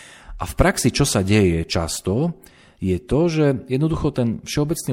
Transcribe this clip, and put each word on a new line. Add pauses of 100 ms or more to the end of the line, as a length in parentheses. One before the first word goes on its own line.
(380)
A
v
praxi,
čo
sa
deje
často, (400)
je
to,
že (200)
jednoducho
ten
všeobecný